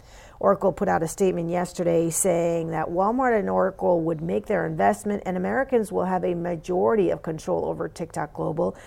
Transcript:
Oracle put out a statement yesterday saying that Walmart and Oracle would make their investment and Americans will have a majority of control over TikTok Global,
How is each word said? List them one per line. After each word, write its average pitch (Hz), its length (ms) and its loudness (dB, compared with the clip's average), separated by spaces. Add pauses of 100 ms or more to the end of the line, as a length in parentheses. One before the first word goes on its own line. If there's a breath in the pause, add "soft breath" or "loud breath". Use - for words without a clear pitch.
(400 loud breath)
Oracle 190 320 2
put 190 160 -2
out 175 140 2
a 160 60 -2
statement 175 420 0
yesterday 170 600 0
saying 170 580 0
that 160 180 -2
Walmart 226 500 2
and 190 120 0
Oracle 185 520 2
would 160 200 -2
make 190 240 -2
their 170 220 0
investment 202 580 0
and 185 100 -2
Americans 220 560 0
will 180 140 0
have 185 180 0
a 180 120 0
majority 180 760 0
of 165 140 -2
control 165 420 -4
over 160 240 -4
TikTok 160 460 -8
Global, 160 520 -2